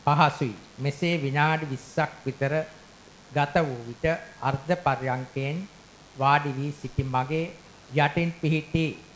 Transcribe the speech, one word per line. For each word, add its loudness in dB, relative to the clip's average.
පහසුයි. 4
මෙසේ 0
විනාඩි 2
විස්සක් -2
විතර -2
ගත 0
වූ 0
විට -10
අර්ධ 0
පර්යංකයෙන් -2
වාඩි 4
වී -4
සිටි -4
මගේ -2
යටින් 2
පිහිටි 0